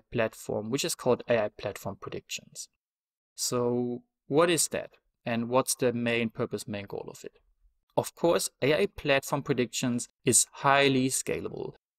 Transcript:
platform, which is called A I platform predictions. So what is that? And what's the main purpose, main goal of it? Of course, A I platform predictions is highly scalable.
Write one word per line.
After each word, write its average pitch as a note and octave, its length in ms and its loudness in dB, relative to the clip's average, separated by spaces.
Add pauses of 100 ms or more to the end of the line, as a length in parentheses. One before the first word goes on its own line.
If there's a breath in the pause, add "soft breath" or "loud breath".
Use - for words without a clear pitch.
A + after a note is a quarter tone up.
(140)
platform, A2 560 -4
which C#3 160 -2
is E3 100 -4
called A#2+ 320 0
A A#2 160 4
I G#2+ 60 -2
platform - 500 -10
predictions. - 720 -12 (680)
So B2 640 -2 (240)
what E3 220 6
is E3 200 2
that? - 220 -6 (340)
And A#2 240 -2
what's B2+ 260 2
the B2+ 160 2
main A#2 380 0
purpose, - 380 -6
main G2+ 180 -8
goal - 240 -10
of - 160 -16
it? - 80 -18 (640)
Of - 180 0
course, F3 340 2 (120)
A C3+ 120 4
I G3 120 2
platform C#3 560 0
predictions B2 640 -2 (160)
is - 280 4
highly C#3 580 4
scalable. - 640 -6 (260)